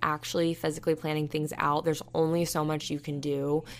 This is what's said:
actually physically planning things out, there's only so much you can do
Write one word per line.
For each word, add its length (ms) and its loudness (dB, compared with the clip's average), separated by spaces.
actually 500 0
physically 420 0
planning 320 0
things 300 -2
out, 300 2
there's 160 2
only 300 4
so 220 0
much 240 -2
you 100 -2
can 200 -4
do 440 0